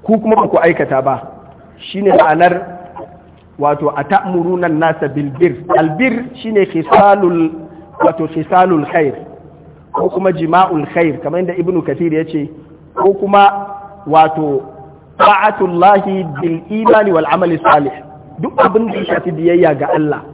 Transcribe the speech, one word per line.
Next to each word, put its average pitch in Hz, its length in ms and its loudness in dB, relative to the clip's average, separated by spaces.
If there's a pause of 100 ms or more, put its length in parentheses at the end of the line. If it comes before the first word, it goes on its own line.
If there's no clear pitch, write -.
Ku 214 140 2
kuma 214 160 2
ba - 120 2
ku - 140 2
aikata 143 400 0
ba." 131 320 -4 (440)
Shi - 240 -10
ne 196 100 4
ma'anar, 160 420 4 (1040)
wato, 147 380 -2
"A 139 80 -4
ta'muruna 180 640 -2
an-nasa 160 420 -2
bil 143 220 -6
bir." 143 260 0 (200)
Al 160 220 2
bir 254 260 -2 (120)
shi 220 160 -8
ne 196 140 4
khisalul, 175 840 2 (500)
wato, 165 280 0
khisalul 165 580 2
khair, 151 280 0 (800)
ko - 160 -2
kuma 185 240 -2
jima'ul 165 640 0
khair, 160 260 0
kamar 165 200 -4
yadda 180 180 -4
Ibn 175 240 -2
Kathir 160 300 -4
ya 156 120 -2
ce, 151 240 -6 (460)
ko 185 200 2
kuma, 202 520 2 (400)
wato, 156 560 2 (560)
ta'atullahi 196 1040 2 (160)
bil 165 200 -4 (100)
imani 214 420 2
wal 156 140 2
amali 165 320 0
salih. 143 340 0 (460)
Duk - 200 -6
abin 220 320 2
da 202 80 -6
ya 190 60 -6
shafi 175 280 -4
biyayya 165 420 2
ga 143 200 -4
Allah 151 280 -2 (120)